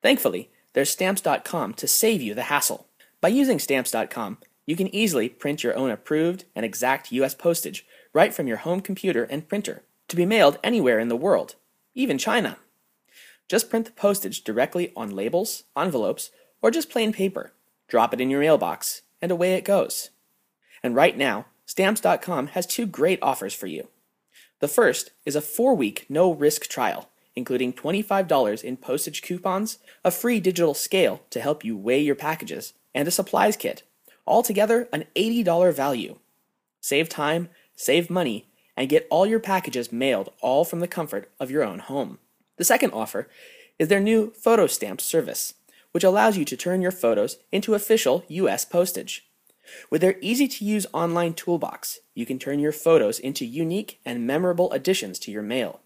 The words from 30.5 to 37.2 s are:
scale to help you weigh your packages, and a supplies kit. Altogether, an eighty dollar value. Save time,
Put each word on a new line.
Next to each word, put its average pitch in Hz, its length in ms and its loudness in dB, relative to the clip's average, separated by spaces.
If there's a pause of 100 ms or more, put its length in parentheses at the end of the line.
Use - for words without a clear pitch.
scale 143 560 0
to 120 120 -6
help 147 240 -2
you 113 100 -4
weigh 117 260 2
your 143 140 2
packages, 143 580 -8 (200)
and 147 140 -2
a 175 40 -2
supplies 202 460 0
kit. - 260 -6 (440)
Altogether, 220 640 2
an 240 120 -4 (100)
eighty 226 280 2
dollar 175 280 6
value. 135 480 -2 (600)
Save 156 300 0
time, 160 400 -2 (260)